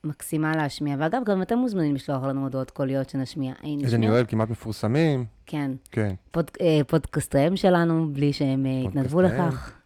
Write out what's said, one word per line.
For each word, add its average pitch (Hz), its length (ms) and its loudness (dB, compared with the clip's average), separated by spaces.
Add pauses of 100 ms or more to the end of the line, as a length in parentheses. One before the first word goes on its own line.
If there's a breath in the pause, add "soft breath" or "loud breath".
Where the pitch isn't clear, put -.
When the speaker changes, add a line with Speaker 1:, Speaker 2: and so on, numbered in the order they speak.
Speaker 1:
מקסימה 156 520 -2
להשמיע, 147 420 -2
ואגב, 165 260 0
גם 190 180 0
אתם 233 160 0
מוזמנים 190 360 0
לשלוח 135 280 -4
לנו 135 200 -2
הודעות 131 280 -4
קוליות 135 400 -2
שנשמיע. 135 420 -4 (100)
האם 147 160 -6
Speaker 2:
עדן 139 100 -2
Speaker 1:
נשמיע? 113 200 4
Speaker 2:
יואל, 120 200 4
כמעט 110 220 0
מפורסמים. 123 760 0 (220)
Speaker 1:
כן. 143 240 -4 (200)
Speaker 2:
כן. 104 240 -2 (160)
Speaker 1:
פוד-, 170 200 -2 (100)
אה, 156 260 4
פודקאסטריהם 156 720 0
שלנו, 170 560 4
בלי 143 200 2
שהם, 135 340 0
אה, 131 40 0 (180)
התנדבו 131 220 -2
Speaker 2:
פודקאסטריהם. 143 380 4
Speaker 1:
לכך. 131 240 -6 (140)